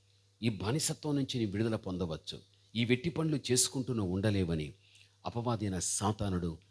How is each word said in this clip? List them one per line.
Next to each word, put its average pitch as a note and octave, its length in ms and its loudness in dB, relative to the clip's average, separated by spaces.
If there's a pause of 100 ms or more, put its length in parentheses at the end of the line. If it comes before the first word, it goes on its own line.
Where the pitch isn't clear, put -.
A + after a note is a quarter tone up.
(440)
ఈ A#2 60 2
బానిసత్వం C#3 680 -2
నుంచి C3 240 -2
నీ A2+ 60 2
విడుదల A2 300 0
పొందవచ్చు, F2+ 640 -4 (360)
ఈ A#2 100 2
వెట్టి B2+ 240 2
పనులు D3+ 300 0 (120)
చేసుకుంటూ B2+ 420 2
నువ్వు F#2+ 200 0
ఉండలేవని" F#2 600 2 (520)
అపవాదైన G#2+ 540 -2
సాతానుడు F2+ 760 0 (140)